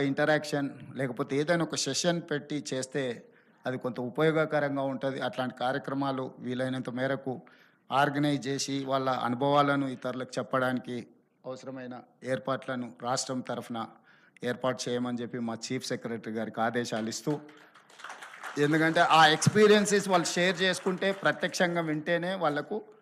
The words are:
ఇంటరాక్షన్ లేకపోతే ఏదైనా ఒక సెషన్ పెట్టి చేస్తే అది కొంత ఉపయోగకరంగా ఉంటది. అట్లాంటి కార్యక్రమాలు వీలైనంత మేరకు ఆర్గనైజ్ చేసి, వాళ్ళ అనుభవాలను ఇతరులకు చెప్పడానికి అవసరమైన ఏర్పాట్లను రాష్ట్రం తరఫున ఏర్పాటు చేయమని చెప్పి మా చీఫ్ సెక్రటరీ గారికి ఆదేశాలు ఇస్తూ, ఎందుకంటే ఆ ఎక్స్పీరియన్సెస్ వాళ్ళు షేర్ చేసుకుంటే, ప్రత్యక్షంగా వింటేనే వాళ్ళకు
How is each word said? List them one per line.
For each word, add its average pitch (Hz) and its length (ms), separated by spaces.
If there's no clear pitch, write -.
ఇంటరాక్షన్ 147 580
లేకపోతే 139 400
ఏదైనా 165 280
ఒక 143 180
సెషన్ 170 340
పెట్టి 147 280
చేస్తే 131 320
అది 127 180
కొంత 123 140
ఉపయోగకరంగా 151 720
ఉంటది. 131 240
అట్లాంటి 127 260
కార్యక్రమాలు 135 640
వీలైనంత 127 520
మేరకు 131 360
ఆర్గనైజ్ 143 580
చేసి, 139 280
వాళ్ళ 135 180
అనుభవాలను 139 580
ఇతరులకు 127 420
చెప్పడానికి 127 600
అవసరమైన 131 500
ఏర్పాట్లను 127 560
రాష్ట్రం 127 320
తరఫున 117 260
ఏర్పాటు 123 340
చేయమని 123 380
చెప్పి 120 160
మా 113 160
చీఫ్ 127 280
సెక్రటరీ 113 480
గారికి 107 280
ఆదేశాలు 117 480
ఇస్తూ, - 160
ఎందుకంటే 160 360
ఆ 160 60
ఎక్స్పీరియన్సెస్ 202 800
వాళ్ళు 170 240
షేర్ 180 260
చేసుకుంటే, 185 460
ప్రత్యక్షంగా 175 640
వింటేనే 170 420
వాళ్ళకు 147 340